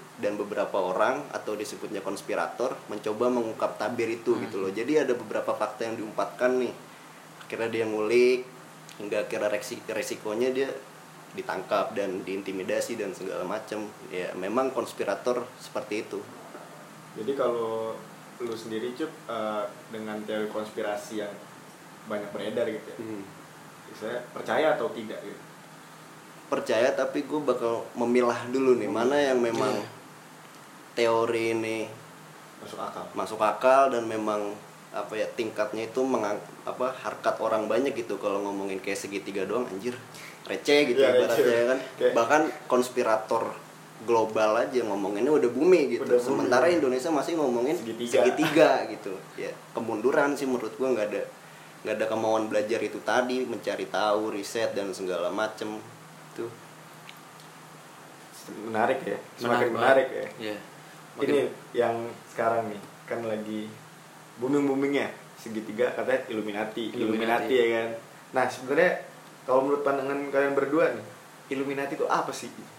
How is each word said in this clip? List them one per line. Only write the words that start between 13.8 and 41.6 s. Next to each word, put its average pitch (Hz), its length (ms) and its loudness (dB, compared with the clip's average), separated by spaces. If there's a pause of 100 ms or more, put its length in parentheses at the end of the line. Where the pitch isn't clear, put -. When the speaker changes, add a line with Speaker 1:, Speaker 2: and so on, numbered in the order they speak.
Speaker 1:
Ya, 90 260 -6
memang 110 380 -2
konspirator 117 720 -2 (160)
seperti 107 480 -6
itu. 101 120 -8 (920)
Speaker 3:
Jadi 120 220 -4
kalau 113 560 -2 (460)
lu 113 180 -6
sendiri, 113 400 -6
Cup, 156 160 -6 (160)
eh, 107 360 -2 (280)
dengan 107 320 -8
teori 107 240 -2
konspirasi 107 720 -6
yang 104 120 -6 (760)
banyak 101 240 -6
beredar 110 340 -2
gitu 107 220 -4
ya, - 100 -12
Speaker 1:
Hmm. 110 260 -8 (680)
Speaker 3:
misalnya 120 280 -6 (120)
percaya 120 420 0
atau 113 160 0
tidak 107 300 -8
gitu? - 220 -12 (1040)
Speaker 1:
Percaya, 123 480 2
tapi 135 300 -2
gue 147 180 -2
bakal 117 400 0 (100)
memilah 120 540 2
dulu 127 320 6
nih, 104 80 -2
Speaker 3:
Hmm. 107 80 -2
Speaker 1:
mana 127 220 2
yang 131 240 4
memang 110 340 2
Speaker 2:
Iya. 107 120 -4 (1080)
Speaker 1:
teori 113 560 4
ini 110 380 -2 (760)
Speaker 3:
Masuk - 160 -12
akal. 92 320 -8
Speaker 1:
masuk 104 300 -4
akal 131 500 6
dan 117 160 0
memang, 107 480 -2 (360)
apa 101 200 -6
ya, 107 160 -2
tingkatnya 110 640 -4
itu 131 80 -2
mengang-, 113 400 0 (240)
apa, - 320 -4
harkat - 460 -2
orang 110 260 0
banyak 123 260 2
gitu. 117 220 -6
Kalau 98 240 -2
ngomongin 98 400 -4
kayak 98 160 -6
segitiga 98 480 -6
doang, 110 240 -2
anjir, 101 240 -6 (540)
receh 143 400 4
gitu 127 160 4
Speaker 3:
Iya, 123 160 6
Speaker 1:
ibaratnya 123 180 6
Speaker 3:
receh. 123 140 6
Speaker 1:
ya 117 160 6